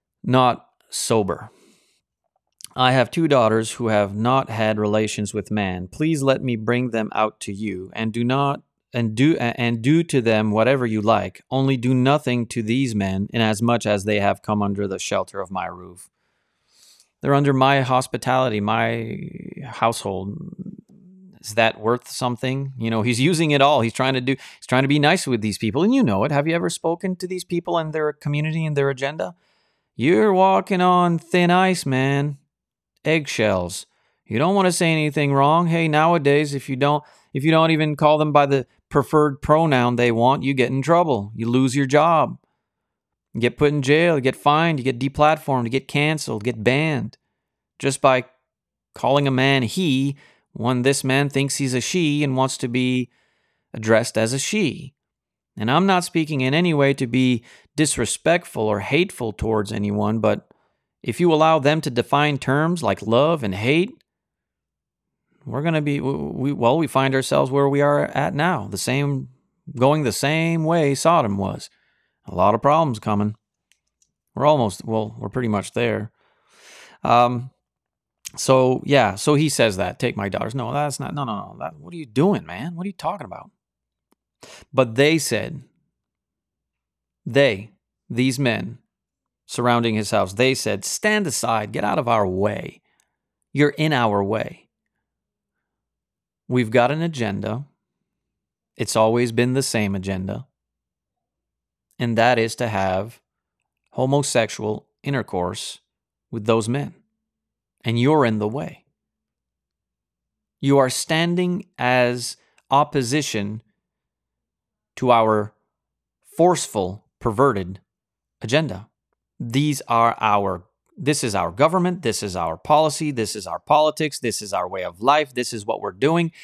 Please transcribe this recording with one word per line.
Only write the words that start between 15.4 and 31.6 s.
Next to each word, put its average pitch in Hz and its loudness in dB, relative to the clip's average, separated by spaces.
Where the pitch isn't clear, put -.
of 92 -10
my 92 -6
roof." 90 -18
They're 139 0
under 143 2
my 135 2
hospitality, 127 -2
my 113 -4
household. 104 -4
Is 104 -12
that 113 2
worth 117 -2
something? 131 -6
You 113 -4
know, 113 0
he's 120 0
using 160 2
it 143 4
all. 139 6
He's 113 0
trying 135 -2
to 131 -2
do, 131 -2
he's - -20
trying 127 2
to 135 0
be 147 2
nice 156 2
with 120 0
these 104 -4
people, 113 -2
and 226 2
you 269 2
know 101 2
it. 151 -2
Have 143 0
you 165 0
ever 170 -2
spoken 175 -4
to 185 -10
these 180 -8
people 170 -4
and 156 -4
their 151 -2
community 156 -4
and 151 -4
their 139 2
agenda? 151 -6
You're 196 2
walking 190 2
on 180 4
thin 175 2
ice, 185 2